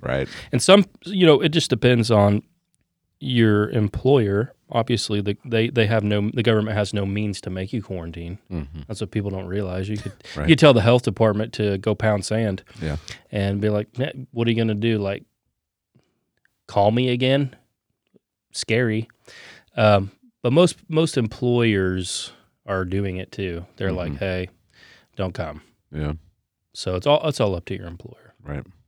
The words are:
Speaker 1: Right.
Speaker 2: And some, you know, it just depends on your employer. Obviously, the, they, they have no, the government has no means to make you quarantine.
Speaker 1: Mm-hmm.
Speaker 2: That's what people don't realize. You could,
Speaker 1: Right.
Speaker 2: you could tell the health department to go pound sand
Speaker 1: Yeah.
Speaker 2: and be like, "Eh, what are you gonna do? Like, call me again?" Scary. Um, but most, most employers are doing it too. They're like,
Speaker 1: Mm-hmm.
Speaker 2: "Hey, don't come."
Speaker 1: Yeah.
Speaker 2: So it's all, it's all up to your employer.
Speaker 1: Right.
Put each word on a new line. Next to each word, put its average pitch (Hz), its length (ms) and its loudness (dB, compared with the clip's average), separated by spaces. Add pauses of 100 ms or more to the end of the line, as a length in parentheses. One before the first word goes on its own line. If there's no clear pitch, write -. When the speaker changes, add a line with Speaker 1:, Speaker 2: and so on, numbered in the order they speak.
Speaker 1:
Right. - 260 -4 (240)
Speaker 2:
And 139 100 -2
some, 196 240 6 (200)
you 185 200 2
know, 151 160 8
it 170 80 2
just 156 220 0
depends 117 400 4
on 101 320 4 (760)
your 110 520 2
employer. 110 800 0 (160)
Obviously, 113 520 -2
the, 101 140 -4 (100)
they, 117 240 0
they 117 180 2
have 110 160 0
no, 104 280 0
the 120 120 -2
government 107 340 2
has 104 160 -2
no 101 140 -2
means 101 340 -4
to - 80 -12
make 95 240 -8
you 113 80 -4
quarantine. 85 560 -10 (140)
Speaker 1:
Mm-hmm. 78 360 -8
Speaker 2:
That's 107 140 -12
what 104 80 -6
people 101 220 -4
don't 95 160 -8
realize. 95 420 -4
You 107 80 -6
could, 92 160 -10 (240)
Speaker 1:
Right. 73 100 -2
Speaker 2:
you 165 40 6
could 151 80 6
tell 147 140 8
the 117 80 6
health 117 220 4
department 110 500 0
to 101 260 -2
go 104 160 -2
pound 104 280 0
sand 107 380 -4 (180)
Speaker 1:
Yeah. 76 180 -4 (340)
Speaker 2:
and 101 300 -2
be 107 80 0
like, 104 180 -2 (120)
"Eh, 135 120 -4 (200)
what 117 160 -2
are 117 40 4
you 113 60 0
gonna 113 180 0
do? 110 240 0
Like, 98 240 -6 (1400)
call 104 240 2
me 123 180 0
again?" 131 460 0 (960)
Scary. 113 560 -2 (680)
Um, 101 340 4 (300)
but 120 120 0
most, 170 220 4 (140)
most 160 280 0
employers 107 1120 0 (360)
are 95 180 -4
doing 95 320 -4
it 92 140 -12
too. 87 340 -8 (120)
They're 95 160 -4
like, 87 200 -6
Speaker 1:
Mm-hmm. 69 120 -10
Speaker 2:
"Hey, 92 240 -4 (640)
don't 92 180 -6
come." 78 280 -10 (300)
Speaker 1:
Yeah. 76 220 -4 (600)
Speaker 2:
So - 220 -6
it's 90 120 -4
all, 151 200 2
it's 147 120 -4
all 101 160 0
up 85 100 -8
to 95 120 -8
your 95 100 -14
employer. - 460 -18 (100)
Speaker 1:
Right. 71 200 -10 (240)